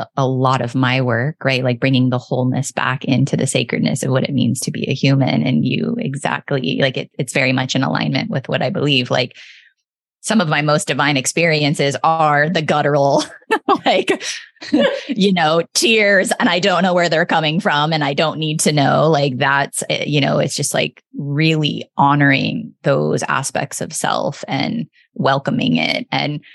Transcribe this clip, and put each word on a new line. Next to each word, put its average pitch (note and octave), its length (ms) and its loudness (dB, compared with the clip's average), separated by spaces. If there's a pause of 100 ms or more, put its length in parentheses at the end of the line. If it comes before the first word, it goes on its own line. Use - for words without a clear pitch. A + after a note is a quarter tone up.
(140)
a C3+ 140 0
lot C3 320 2
of A#2+ 140 -4
my C3 260 2
work, B2 420 -2
right? C3 220 0
Like, B2 160 0
bringing B2+ 300 2
the B2 80 0
wholeness B2+ 520 -2
back C3 360 -2
into C3+ 280 0
the - 120 0
sacredness - 560 -2
of - 80 -2
what B2+ 140 0
it C#3+ 100 -4
means - 260 0
to - 100 -6
be - 180 -6
a - 60 0
human. C3+ 480 2
And - 220 0
you - 340 -2
exactly, - 840 -4
like, C3+ 160 0
it, - 200 -10
it's A#2+ 140 -6
very C3 220 0
much C3 200 -2
in C3 80 0
alignment - 480 -2
with - 160 -4
what C3+ 140 -2
I B2+ 80 -2
believe. B2+ 420 0
Like, B2+ 280 -2 (840)
some G#3+ 220 2
of E3 60 0
my D3+ 120 0
most D3 260 0
divine C#3+ 300 0
experiences D3 880 0
are D#3 460 2
the F3 100 0
guttural, D3 640 2 (280)
<laughs> - 340 0
like, A#3+ 360 2 (480)
<laughs> - 380 0
you G3+ 240 2
know, E3 300 2 (100)
tears, G3+ 680 2
and A#3+ 120 0
I F3 80 0
don't F3+ 240 2
know F#3 100 2
where F3 160 2
they're E3 160 2
coming D#3+ 340 0
from, D#3 340 0
and D3+ 120 0
I C#3+ 80 -2
don't D3 260 0
need D#3 220 -2
to - 120 2
know. C#3+ 360 4
Like, C#3+ 300 2
that's, C#3 500 0
eh, - 180 -2
you D3+ 140 0
know, D3+ 200 2
it's D3 160 -2
just, - 180 -4
like, - 280 -2 (140)
really D3+ 800 -2
honoring C#3+ 840 2
those D3+ 400 0
aspects - 580 -4
of E3 140 -8
self - 540 -2
and - 380 -4 (280)
welcoming C3+ 640 0
it. - 360 -2
And D3 320 -4 (100)